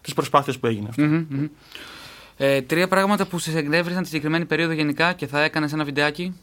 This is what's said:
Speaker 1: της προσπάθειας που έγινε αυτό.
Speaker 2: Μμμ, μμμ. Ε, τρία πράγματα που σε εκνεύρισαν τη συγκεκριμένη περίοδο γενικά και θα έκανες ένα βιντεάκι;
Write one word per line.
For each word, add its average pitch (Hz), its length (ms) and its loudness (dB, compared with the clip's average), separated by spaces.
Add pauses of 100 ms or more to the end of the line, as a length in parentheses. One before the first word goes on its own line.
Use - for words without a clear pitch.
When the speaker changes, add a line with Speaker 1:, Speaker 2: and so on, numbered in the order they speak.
Speaker 1:
της - 140 -12
προσπάθειας 139 440 2
που - 80 -2
έγινε 104 240 0
αυτό. 143 120 0
Speaker 2:
Μμμ, 160 260 2
μμμ. 139 180 -4 (880)
Ε, 139 260 2
τρία 165 260 2
πράγματα 196 380 4
που 175 120 -6
σε 160 200 -2
εκνεύρισαν 170 440 0
τη - 60 -4
συγκεκριμένη 156 360 0
περίοδο 160 280 0
γενικά 156 400 2
και 165 140 -6
θα 143 160 0
έκανες 151 300 0
ένα 156 120 -2
βιντεάκι; 147 580 -2